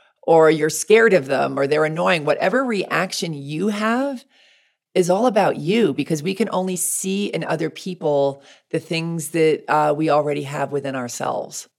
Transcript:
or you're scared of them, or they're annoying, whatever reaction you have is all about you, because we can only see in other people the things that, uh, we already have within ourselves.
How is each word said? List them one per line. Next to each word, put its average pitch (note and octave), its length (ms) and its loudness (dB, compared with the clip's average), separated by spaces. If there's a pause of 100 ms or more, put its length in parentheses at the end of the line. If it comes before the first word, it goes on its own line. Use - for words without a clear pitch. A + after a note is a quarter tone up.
(240)
or D#3+ 280 6
you're D#3 180 0
scared A3 440 4
of D3 140 4
them, C#3 300 0
or C#3 100 2
they're D3+ 180 2
annoying, D#3+ 400 0
whatever G#3+ 400 0
reaction F3 680 -2
you D3+ 360 -4
have A#3 560 -2 (680)
is F3+ 160 2
all G3 160 2
about G#3 320 2
you, E3+ 360 0
because C#3+ 300 -4
we F#3+ 100 -2
can G#3 180 -2
only F#3 240 -2
see F#3+ 520 -4
in D#3+ 160 -6
other D#3+ 260 -4
people C#3+ 720 -2 (300)
the E3 80 -2
things E3 500 -6
that, D#3+ 380 2
uh, D3+ 280 2
we D#3 140 0
already D3 340 0
have C#3 280 -6
within C3+ 240 -4
ourselves. - 720 -8 (120)